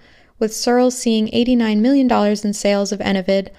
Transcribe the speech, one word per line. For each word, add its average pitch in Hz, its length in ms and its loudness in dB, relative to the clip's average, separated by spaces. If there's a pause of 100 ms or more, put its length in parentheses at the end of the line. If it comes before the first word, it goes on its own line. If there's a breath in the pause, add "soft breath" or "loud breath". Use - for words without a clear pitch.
(400 soft breath)
with 220 160 -4
Searle 247 340 0
seeing 226 420 -2
eighty-nine 233 480 0
million 262 280 2
dollars 208 360 0
in 208 100 -2
sales 202 380 0
of 202 100 -6
Enovid, 196 580 -2